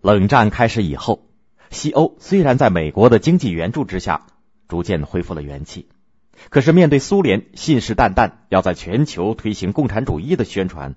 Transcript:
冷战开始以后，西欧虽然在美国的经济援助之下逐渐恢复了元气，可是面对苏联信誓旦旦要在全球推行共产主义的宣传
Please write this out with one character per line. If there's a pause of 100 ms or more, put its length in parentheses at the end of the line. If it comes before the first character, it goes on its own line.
冷
战
开
始
以
后， (440)
西
欧
虽
然
在
美
国
的
经
济
援
助
之
下 (420)
逐
渐
恢
复
了
元
气， (600)
可
是
面
对
苏
联
信
誓
旦
旦 (160)
要
在
全
球
推
行
共
产
主
义
的
宣
传